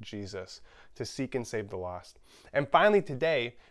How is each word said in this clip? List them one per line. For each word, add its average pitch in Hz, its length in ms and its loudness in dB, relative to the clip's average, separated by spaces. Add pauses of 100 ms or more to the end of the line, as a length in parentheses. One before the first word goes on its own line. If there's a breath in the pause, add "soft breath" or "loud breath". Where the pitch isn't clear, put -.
Jesus 101 600 -10 (340 soft breath)
to 120 80 -4
seek 131 320 -4
and 120 100 -4
save 107 220 -4
the 98 80 -8
lost. 90 420 -10 (340 soft breath)
And 143 160 0
finally, 196 340 6
today, 135 540 0 (140 soft breath)